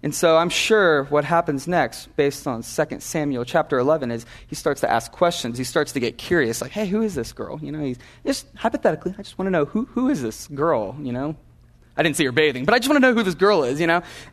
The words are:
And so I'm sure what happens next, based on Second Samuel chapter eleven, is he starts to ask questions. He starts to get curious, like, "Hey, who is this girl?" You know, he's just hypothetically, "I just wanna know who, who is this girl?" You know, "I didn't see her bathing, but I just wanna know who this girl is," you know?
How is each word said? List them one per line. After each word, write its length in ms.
And 100
so 220
I'm 140
sure 560
what 180
happens 440
next, 480
based 300
on 160
Second 400
Samuel 440
chapter 340
eleven, 320
is 140
he 80
starts 260
to 100
ask 200
questions. 460
He 60
starts 300
to 60
get 180
curious, 440
like, 100
"Hey, 160
who 160
is 120
this 160
girl?" 300
You 100
know, 80
he's 200
just 300
hypothetically, 640
"I 40
just 160
wanna 140
know 140
who, 200
who 240
is 120
this 260
girl?" 520
You 140
know, 220
"I 80
didn't 140
see 80
her 60
bathing, 340
but 80
I 60
just 100
wanna 100
know 140
who 100
this 120
girl 280
is," 160
you 80
know? 140